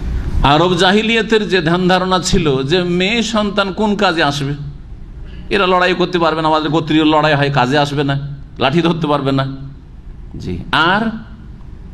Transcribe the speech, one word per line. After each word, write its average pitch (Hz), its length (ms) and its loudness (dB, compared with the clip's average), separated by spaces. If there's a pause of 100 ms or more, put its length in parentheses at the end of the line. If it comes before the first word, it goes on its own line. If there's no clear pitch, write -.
(420)
আরব 156 320 4
জাহিলিয়াতের 214 720 2
যে 175 140 2
ধ্যান 175 260 2
ধারণা 185 300 2
ছিল 151 440 0
যে 175 200 0
মেয়ে 185 400 0
সন্তান 202 500 -2
কোন 208 240 0
কাজে 175 260 2
আসবে, 143 320 -2 (960)
এরা 202 160 2
লড়াই 180 280 4
করতে 180 240 0
পারবে 160 240 2
না, 156 60 2
আমাদের 156 220 2
গোত্রীয় 156 340 2
লড়াই 151 300 4
হয়, 143 160 2
কাজে 135 280 2
আসবে 143 260 0
না, 139 240 -2 (300)
লাঠি 143 240 2
ধরতে 160 240 0
পারবে 139 260 0
না। 135 240 -2 (800)
জি, 90 200 -6 (140)
আর 190 380 2 (840)